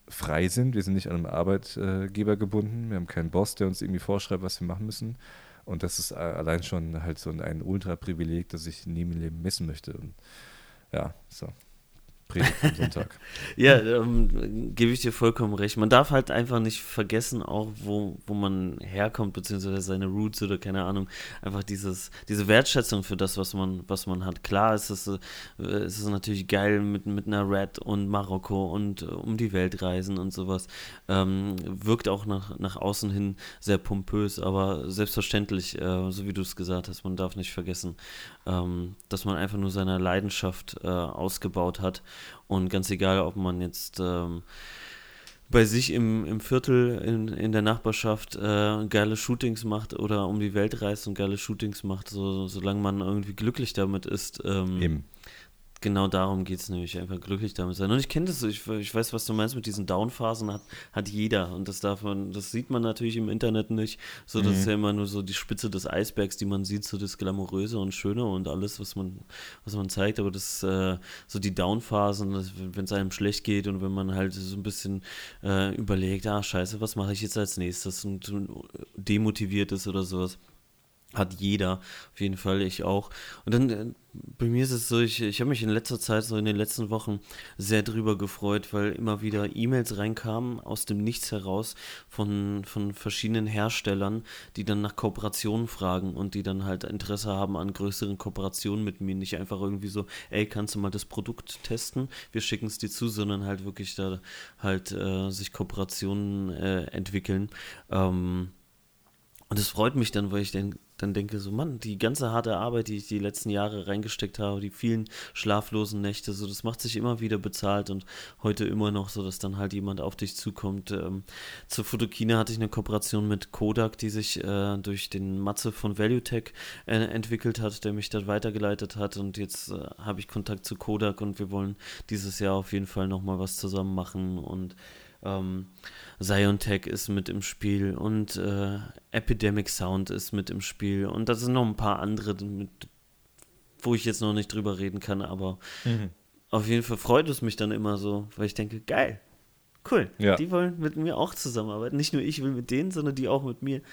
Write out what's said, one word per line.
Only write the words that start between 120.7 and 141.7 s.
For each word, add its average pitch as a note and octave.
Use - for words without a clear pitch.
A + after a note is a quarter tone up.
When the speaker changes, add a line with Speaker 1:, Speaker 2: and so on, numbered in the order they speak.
Speaker 2:
Ähm, F#2+
zu -
Fotokina A2+
hatte A2
ich A2
eine A2
Kooperation G#2+
mit G#2
Kodak, A2
die A2
sich, G#2
äh, G2+
durch G2+
den F#2+
Matze G2+
von G#2
Valuetech, A#2
äh, A2+
entwickelt A2+
hat, G#2+
der G#2
mich G#2
dort G#2
weitergeleitet G#2
hat, G2+
und G2
jetzt, G2
äh, F#2+
habe G2+
ich F#2
Kontakt G2+
zu G#2
Kodak G#2+
und G2+
wir G2
wollen G2
dieses G2
Jahr G2
auf G2
jeden G2
Fall F#2+
nochmal F#2+
was F#2
zusammen F#2+
machen F#2
und, F#2
ähm, F#2+
Ziontech G2+
ist -
mit G2
im G2
Spiel G2
und, G#2+
äh, G2
Epidemic G#2+
Sound F#2+
ist F#2+
mit G2+
im -
Spiel G2
und A2
das A#2
sind B2
noch B2+
ein G#2+